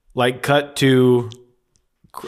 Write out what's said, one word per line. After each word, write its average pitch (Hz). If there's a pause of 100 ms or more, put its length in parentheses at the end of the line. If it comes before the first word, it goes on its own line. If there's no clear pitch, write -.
(160)
Like, 127
cut 143
to, 127 (960)